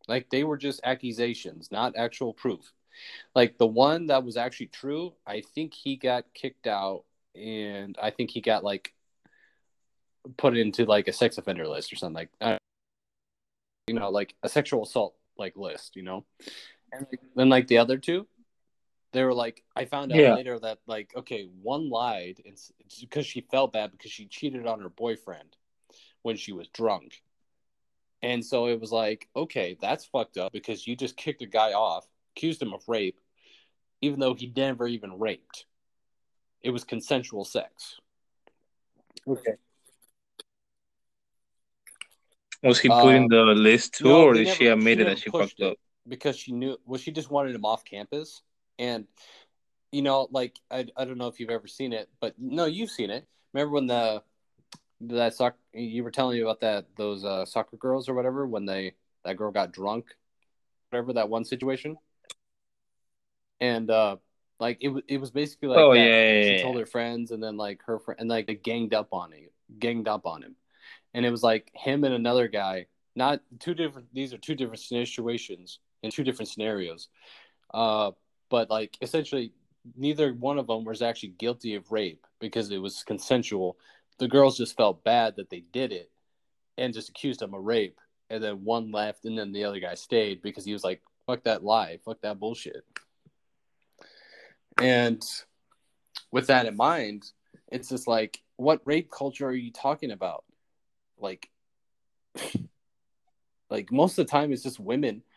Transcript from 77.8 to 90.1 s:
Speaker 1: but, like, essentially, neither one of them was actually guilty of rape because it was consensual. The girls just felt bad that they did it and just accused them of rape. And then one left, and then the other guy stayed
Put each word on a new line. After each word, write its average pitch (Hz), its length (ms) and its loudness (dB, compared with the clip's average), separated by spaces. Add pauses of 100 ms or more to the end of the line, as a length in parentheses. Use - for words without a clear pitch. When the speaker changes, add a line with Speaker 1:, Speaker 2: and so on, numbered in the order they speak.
Speaker 1:
but, 117 200 2
like, 110 320 -4
essentially, 135 500 -4 (440)
neither 143 380 0
one 135 240 -2
of 123 100 -4
them 113 180 -2
was 110 160 -6
actually 113 280 -4
guilty 113 460 -6
of 95 160 -10
rape 101 340 -4 (140)
because 107 320 -6
it 101 60 -6
was 95 260 -10
consensual. 104 720 -2 (420)
The 127 80 -2
girls 135 300 6
just 117 200 -6
felt 104 260 2
bad 113 320 2
that 98 140 -12
they 90 120 -12
did 120 300 -6
it 87 200 -12 (640)
and 127 160 -4
just 107 160 -12
accused - 300 -6
them 101 140 -10
of 95 100 -12
rape. 107 360 0 (300)
And 110 140 -8
then 101 200 -6
one 113 280 -2
left, 104 340 -6
and 113 120 -6
then 101 140 -8
the 104 140 -6
other 101 140 -6
guy 87 160 -8
stayed 104 460 -2